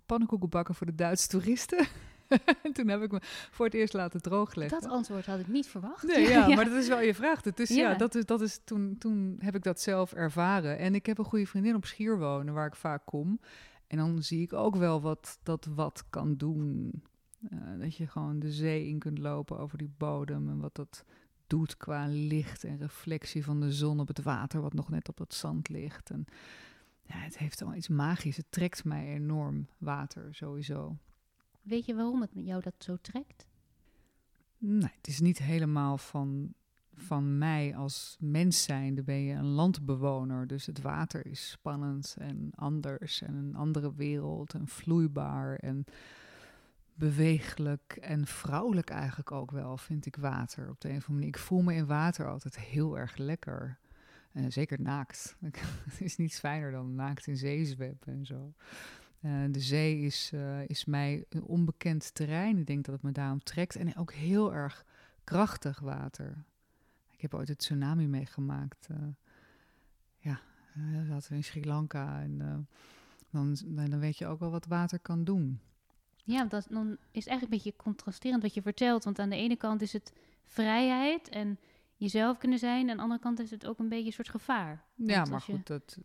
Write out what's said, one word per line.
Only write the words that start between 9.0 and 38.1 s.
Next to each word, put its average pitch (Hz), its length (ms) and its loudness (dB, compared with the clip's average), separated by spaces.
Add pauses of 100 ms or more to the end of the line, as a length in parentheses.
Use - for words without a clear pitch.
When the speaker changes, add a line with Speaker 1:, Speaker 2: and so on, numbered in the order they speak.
Speaker 1:
heb 196 160 0
ik 185 80 -2
dat 180 180 0
zelf 185 320 2
ervaren. 170 640 2
En 190 180 2
ik 202 100 0
heb 220 120 2
een 214 80 0
goede 208 220 2
vriendin 214 280 4
op 202 100 0
Schier 214 340 0
wonen, 143 340 0
waar 151 140 0
ik 143 80 -8
vaak 147 300 -4
kom. 165 340 0 (480)
En 156 100 -2
dan 165 260 2
zie 165 180 0
ik 175 120 -2
ook 214 220 6
wel 165 260 6
wat - 420 -4
dat 160 220 0
wat 151 440 -2
kan 147 260 2
doen. 147 560 0 (580)
Eh, - 100 -8 (200)
dat 151 160 -4
je 160 120 -4
gewoon 151 320 -4
de 151 120 -2
zee 156 360 0
in 151 120 -2
kunt 151 180 -2
lopen 147 420 -4
over 147 180 -6
die 147 200 -6
bodem 147 520 -2
en 147 100 -2
wat 147 160 -6
dat - 280 -12 (440)
doet 156 300 2
qua 147 300 -4
licht 151 560 0
en 151 140 -6
reflectie 151 640 -6
van 147 160 0
de 143 140 2
zon 147 260 2
op 143 80 0
het 143 160 -4
water 139 380 -2
wat 147 120 -2
nog 147 160 -2
net 156 200 -4
op - 80 -12
dat 165 160 -10
zand 156 360 -4
ligt. - 400 -10
En 151 160 -8 (800)
ja, - 120 -12
het 160 220 -10
heeft 147 220 -4
wel - 160 -6
iets 170 120 -6
magisch. 151 500 0
Het 160 120 -6
trekt - 340 -2
mij 147 300 -2
enorm, 147 540 -2 (100)
water 143 580 -8
sowieso. 147 600 -6 (640)
Speaker 2:
Weet 233 240 -2
je 240 100 -4
waarom 240 260 0
het 208 120 -2
jou 185 280 -4
dat 180 160 -6
zo 180 240 -6
trekt? - 460 -12 (1120)
Speaker 1:
Nee, 208 400 4
het - 100 -14
is 139 120 -4
niet 175 180 6
helemaal 147 600 2
van, 139 560 -4 (400)
van 143 440 0
mij 147 380 2
als - 440 -6